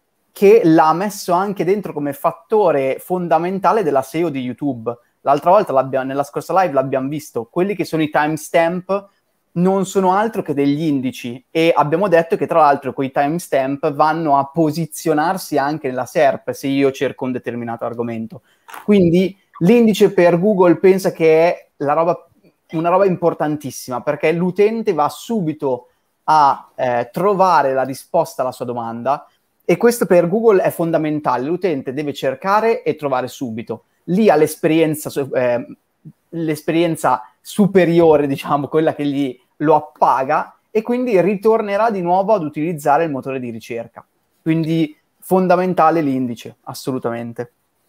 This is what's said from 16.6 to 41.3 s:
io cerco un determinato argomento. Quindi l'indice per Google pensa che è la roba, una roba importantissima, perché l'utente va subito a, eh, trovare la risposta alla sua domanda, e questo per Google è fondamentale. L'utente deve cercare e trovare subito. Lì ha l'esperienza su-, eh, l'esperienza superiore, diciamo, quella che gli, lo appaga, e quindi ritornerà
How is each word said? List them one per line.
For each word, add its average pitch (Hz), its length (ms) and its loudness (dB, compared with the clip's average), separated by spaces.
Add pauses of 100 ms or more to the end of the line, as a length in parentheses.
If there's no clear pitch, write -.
io 139 240 2
cerco 131 340 -6
un 127 80 -4
determinato 117 500 -8
argomento. 117 600 -8 (420)
Quindi 185 520 2 (220)
l'indice 208 540 4
per 175 260 4
Google 180 380 4
pensa 190 340 2
che 160 380 4
è - 180 -6 (100)
la 143 140 -2
roba, 165 380 -2 (420)
una 165 160 -2
roba 190 180 2
importantissima, 151 920 -4
perché 147 320 -2
l'utente 202 640 0
va 147 160 0
subito 151 800 -4 (340)
a, 147 500 2
eh, 123 380 -2
trovare 175 600 2
la 131 100 0
risposta 139 600 -4
alla 127 100 -6
sua - 100 -12
domanda, 120 640 -6 (380)
e 175 100 0
questo 233 300 2
per 175 240 4
Google 214 320 4
è 151 100 0
fondamentale. 151 720 -2
L'utente 160 480 -4
deve 143 220 -6
cercare 202 720 -2
e 151 120 -2
trovare 127 320 -4
subito. 117 560 -10 (220)
Lì 196 240 2
ha 156 60 6
l'esperienza 156 760 0
su-, 139 240 -6
eh, 123 320 -2 (640)
l'esperienza 160 920 -2 (160)
superiore, 170 880 4
diciamo, 143 400 -4
quella 156 260 0
che 147 120 -6
gli, 139 320 -4 (200)
lo 151 180 2
appaga, 151 840 0 (140)
e 214 100 -2
quindi 240 400 0
ritornerà 214 720 0